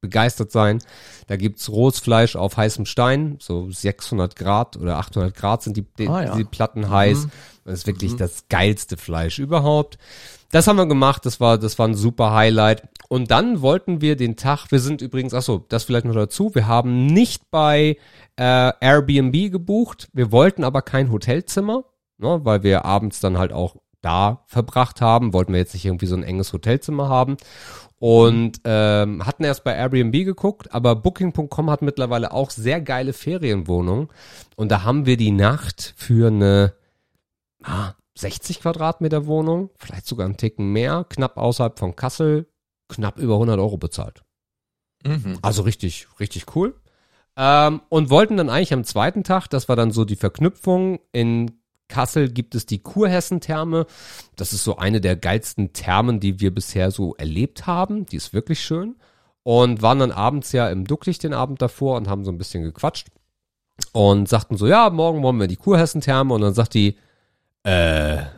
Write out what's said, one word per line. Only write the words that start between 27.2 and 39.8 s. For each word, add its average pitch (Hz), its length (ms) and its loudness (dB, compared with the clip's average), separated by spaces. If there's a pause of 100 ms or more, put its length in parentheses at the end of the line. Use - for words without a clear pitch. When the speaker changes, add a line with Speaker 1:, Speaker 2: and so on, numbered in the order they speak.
Speaker 1:
und, 117 640 6
ähm, 104 640 0
hatten 139 180 -4
erst 139 200 -2
bei 123 120 -2
Airbnb 127 480 0
geguckt, 190 500 -4
aber 120 220 2
Booking 180 380 -2
Punkt 151 180 -6
com 156 200 -2
hat 147 100 0
mittlerweile 123 500 -2
auch 139 200 -2
sehr 127 280 -2
geile 131 320 -4
Ferienwohnungen 101 960 -2 (480)
und 107 160 -2
da 98 120 2
haben 131 240 0
wir 127 100 4
die 110 140 2
Nacht 101 680 0
für 117 300 2
eine, 101 460 4 (880)
ah, 95 300 -6 (220)
sechzig - 460 -10
Quadratmeter 156 640 -2
Wohnung, 160 520 -2
vielleicht - 280 -16